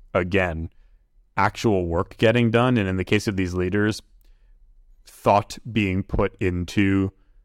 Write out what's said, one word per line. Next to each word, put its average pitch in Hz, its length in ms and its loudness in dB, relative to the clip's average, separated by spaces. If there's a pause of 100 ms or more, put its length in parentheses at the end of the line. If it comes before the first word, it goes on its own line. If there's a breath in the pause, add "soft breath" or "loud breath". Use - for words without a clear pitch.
(160)
again, 90 560 -2 (680)
actual 98 480 0
work 85 320 -4
getting 117 320 2
done. 120 260 2
And 101 140 0
in 92 80 -2
the 92 80 -4
case 107 220 0
of 101 100 -2
these 92 160 -2
leaders, 101 480 -2 (1040)
thought - 540 0 (120)
being 98 300 0
put - 400 -4
into 95 720 0 (320)